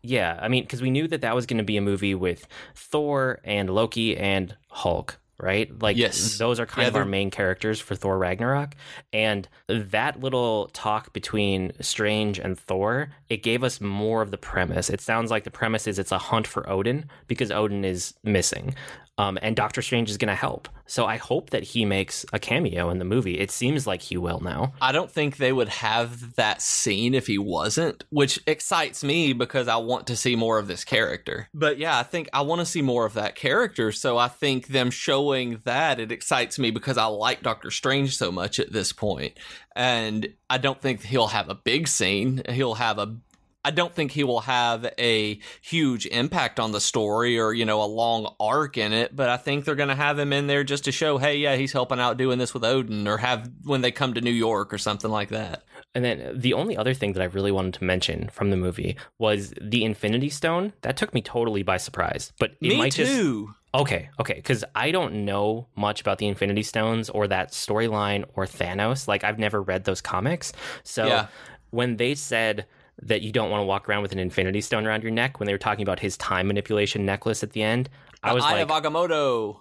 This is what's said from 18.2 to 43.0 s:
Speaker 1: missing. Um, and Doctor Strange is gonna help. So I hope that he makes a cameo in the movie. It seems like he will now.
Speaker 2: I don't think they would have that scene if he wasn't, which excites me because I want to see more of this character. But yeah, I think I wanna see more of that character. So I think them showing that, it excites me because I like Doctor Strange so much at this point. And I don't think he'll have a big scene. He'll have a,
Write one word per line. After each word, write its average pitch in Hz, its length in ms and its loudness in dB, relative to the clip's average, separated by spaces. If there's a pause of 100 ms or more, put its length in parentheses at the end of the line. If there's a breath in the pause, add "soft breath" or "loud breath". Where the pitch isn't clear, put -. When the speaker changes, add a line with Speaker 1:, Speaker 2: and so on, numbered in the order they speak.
Speaker 1:
missing. - 520 2 (440 loud breath)
Um, 98 240 0
and 110 120 0
Doctor 107 280 -2
Strange 117 260 0
is 104 80 -4
gonna 104 180 0
help. - 320 -4 (200)
So - 180 0
I 110 140 0
hope - 320 -4
that 117 120 0
he 117 220 0
makes 98 480 0
a 107 60 -2
cameo 87 500 0
in 90 100 0
the 90 60 -2
movie. 95 340 0
It 98 120 0
seems 135 360 0
like 92 140 -2
he - 160 -6
will 85 240 -2
now. 90 400 -2
Speaker 2:
I 131 120 4
don't 165 180 0
think 147 260 -2
they 131 160 4
would 123 160 2
have 117 680 -2
that 107 260 2
scene 113 500 2
if 131 140 2
he 104 100 2
wasn't, 101 720 0
which 143 380 2
excites 156 580 0
me 147 300 2
because 123 340 0
I 117 80 2
want 117 300 -2
to 120 100 -2
see 123 200 2
more 113 220 4
of 101 100 -2
this 87 160 -6
character. - 680 -2
But 151 240 2
yeah, 147 220 2
I 123 40 2
think 165 300 -6
I 139 80 2
wanna 165 240 0
see 170 160 -2
more 123 240 4
of 107 80 0
that 107 220 -2
character. 139 580 0
So 120 240 0
I 120 120 4
think 131 400 -2
them 127 220 2
showing 131 720 0
that, 131 360 2
it 110 100 -6
excites 123 480 -2
me 120 120 2
because 117 260 -2
I 110 80 4
like 110 380 0
Doctor 113 280 -2
Strange 135 460 0
so 92 160 0
much 92 260 -2
at - 140 -2
this 98 180 0
point. 78 460 -4 (400 loud breath)
And 113 560 0 (160)
I 131 80 2
don't 135 240 0
think 127 220 -2
he'll 113 240 4
have 104 240 -2
a 98 40 -2
big 139 340 0
scene. 104 600 2
He'll 123 260 0
have 110 240 0
a, 104 180 -4 (460)